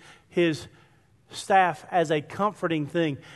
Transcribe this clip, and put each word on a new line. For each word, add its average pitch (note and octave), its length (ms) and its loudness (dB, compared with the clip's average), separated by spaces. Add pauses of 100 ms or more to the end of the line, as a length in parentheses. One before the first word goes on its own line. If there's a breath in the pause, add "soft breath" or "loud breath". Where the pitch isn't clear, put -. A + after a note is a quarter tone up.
(280 loud breath)
his E3+ 400 0 (600 soft breath)
staff F#3 600 2
as E3 220 2
a D3+ 80 0
comforting E3 680 -4
thing. D#3+ 320 -2 (180 loud breath)